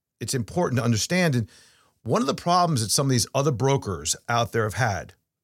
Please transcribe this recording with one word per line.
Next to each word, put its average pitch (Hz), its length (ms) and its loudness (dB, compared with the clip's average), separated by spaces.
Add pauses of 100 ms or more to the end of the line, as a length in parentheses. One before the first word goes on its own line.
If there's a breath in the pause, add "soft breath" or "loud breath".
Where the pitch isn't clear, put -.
(200)
it's 120 140 -6
important 135 460 -2
to 113 60 -2
understand. 143 500 2
And 113 140 -2 (540 soft breath)
one 151 180 0
of 262 60 -2
the 240 80 -2
problems 175 460 2
that 98 80 -2
some 147 180 0
of 135 40 2
these 120 220 2
other 139 180 2
brokers 110 640 -2 (120)
out 117 240 0
there 113 120 0
have 104 100 -2
had, 101 400 -2 (300)